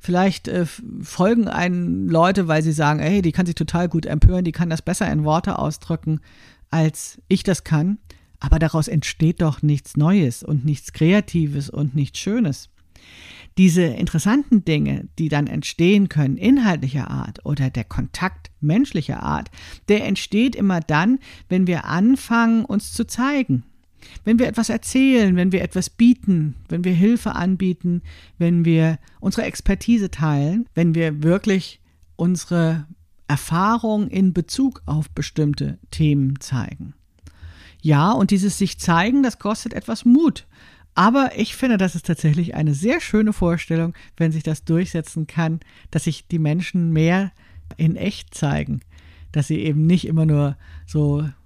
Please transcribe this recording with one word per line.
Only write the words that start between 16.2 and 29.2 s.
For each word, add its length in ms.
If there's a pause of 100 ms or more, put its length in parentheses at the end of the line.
inhaltlicher 760
Art 340
oder 240
der 140
Kontakt 680 (120)
menschlicher 600
Art, 300 (380)
der 160
entsteht 500
immer 240
dann, 400 (300)
wenn 180
wir 180
anfangen, 800
uns 280
zu 120
zeigen. 580 (600)
Wenn 160
wir 80
etwas 220
erzählen, 680
wenn 160
wir 100
etwas 280
bieten, 680 (120)
wenn 160
wir 100
Hilfe 420
anbieten, 680 (360)
wenn 280
wir 320 (220)
unsere 260